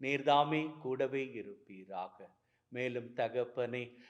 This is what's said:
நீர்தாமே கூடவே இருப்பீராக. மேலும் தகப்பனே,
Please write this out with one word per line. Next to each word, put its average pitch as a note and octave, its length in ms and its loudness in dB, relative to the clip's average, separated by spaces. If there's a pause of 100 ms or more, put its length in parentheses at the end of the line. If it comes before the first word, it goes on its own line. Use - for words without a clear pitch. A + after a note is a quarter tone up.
நீர்தாமே C#3+ 800 4
கூடவே C3 460 0
இருப்பீராக. G2 1040 -10 (400)
மேலும் B2 460 -4
தகப்பனே, A#2+ 840 -2 (140)